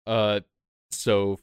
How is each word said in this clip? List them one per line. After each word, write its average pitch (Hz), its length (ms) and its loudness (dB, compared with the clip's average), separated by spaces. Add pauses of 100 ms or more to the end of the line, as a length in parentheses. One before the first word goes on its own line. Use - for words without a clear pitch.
Uh, 104 340 0 (500)
so 101 520 0